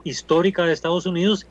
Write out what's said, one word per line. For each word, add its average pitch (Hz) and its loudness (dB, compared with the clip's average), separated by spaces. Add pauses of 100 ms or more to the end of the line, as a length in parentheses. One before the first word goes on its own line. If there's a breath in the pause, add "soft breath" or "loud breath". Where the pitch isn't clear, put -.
histórica 170 0
de 165 2
Estados 170 -2
Unidos 185 0